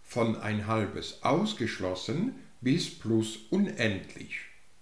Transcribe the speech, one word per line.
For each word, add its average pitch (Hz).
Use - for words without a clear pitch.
von 113
ein 107
halbes 107
ausgeschlossen 131
bis 135
plus 110
unendlich. -